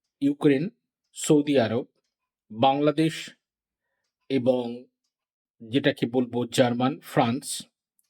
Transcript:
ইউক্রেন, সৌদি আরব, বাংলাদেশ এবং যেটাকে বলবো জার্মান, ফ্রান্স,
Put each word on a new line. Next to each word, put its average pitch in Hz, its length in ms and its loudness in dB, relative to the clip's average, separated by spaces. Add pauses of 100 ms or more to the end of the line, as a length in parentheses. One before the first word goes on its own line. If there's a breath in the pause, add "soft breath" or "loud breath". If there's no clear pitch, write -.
(220)
ইউক্রেন, 143 480 2 (440)
সৌদি 147 460 2
আরব, 113 260 0 (640)
বাংলাদেশ 147 760 0 (1000)
এবং 123 540 0 (760)
যেটাকে 127 440 -2
বলবো 120 400 -2
জার্মান, 127 540 0
ফ্রান্স, - 680 -4 (440)